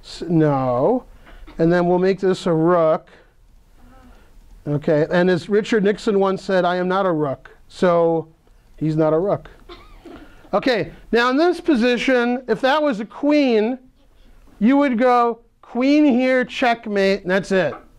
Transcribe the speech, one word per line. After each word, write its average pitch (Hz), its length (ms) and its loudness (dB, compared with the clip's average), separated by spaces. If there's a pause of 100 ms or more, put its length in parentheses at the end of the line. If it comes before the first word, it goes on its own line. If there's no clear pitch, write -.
S-, - 240 -16
no. 151 760 0 (540)
And 165 140 2
then 175 140 2
we'll 180 120 2
make 185 220 0
this 190 260 -2
a 175 60 0
rook. 165 560 0 (1600)
Okay, 147 440 0
and 180 200 2
as 175 180 -2
Richard 208 360 0
Nixon 202 360 0
once 190 220 -2
said, 185 220 0
"I 180 120 0
am 180 120 -4
not 190 180 0
a 180 60 0
rook." 151 380 -6 (180)
So 170 600 0 (480)
he's 156 200 -4
not 156 180 2
a 156 40 2
rook. 180 320 -4 (1000)
Okay, 208 400 -2 (180)
now 240 200 2
in 262 60 0
this 339 240 0
position, 247 880 0
if 220 120 -2
that 277 220 0
was 262 180 -2
a 233 40 -6
queen, 262 760 0 (840)
you 247 160 4
would 277 220 2
go 240 420 2 (220)
queen 277 420 2
here, 254 400 2
checkmate, 208 760 -2
and 175 80 -6
that's 190 200 -2
it. 180 240 0 (240)